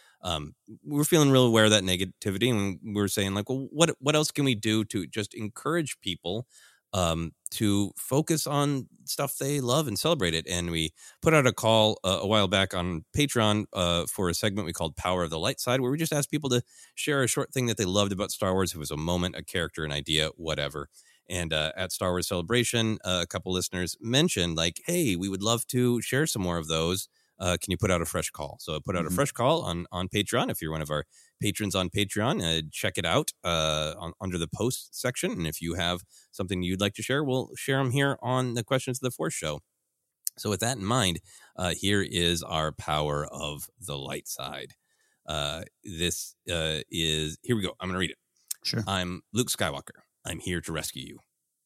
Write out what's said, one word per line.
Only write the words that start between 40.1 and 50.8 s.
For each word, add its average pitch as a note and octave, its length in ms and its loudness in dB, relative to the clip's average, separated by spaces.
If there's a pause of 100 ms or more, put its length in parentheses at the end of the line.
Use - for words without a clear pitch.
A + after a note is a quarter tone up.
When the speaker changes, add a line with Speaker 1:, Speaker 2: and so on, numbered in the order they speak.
Speaker 1:
So A2 120 -2
with F#2+ 100 0
that A2+ 180 0
in G2 60 -6
mind, G2 360 2 (360)
uh, F2 180 0
here G2+ 280 2
is F2 400 0
our D#2 300 -2
Power D2+ 540 -2
of D2 420 -8 (100)
the C#2+ 200 -4
Light C#2 300 -8
Side. C#2 460 -10 (520)
Uh, D2+ 360 -4 (220)
this, E2+ 500 -4 (160)
uh, D#2+ 300 0 (100)
is, D#2 520 0
here A#2+ 140 2
we G#2 60 0
go. E2 180 -4
I'm F2+ 80 -6
gonna F#2 120 -2
read D#2+ 120 0
it. - 60 -18 (460)
Speaker 2:
Sure. G#2+ 240 -4
Speaker 1:
"I'm F2+ 340 -2 (100)
Luke A#2 180 0
Skywalker. - 520 -4 (220)
I'm E2 160 -8
here F2 220 -2
to E2 100 -6
rescue C2+ 340 -6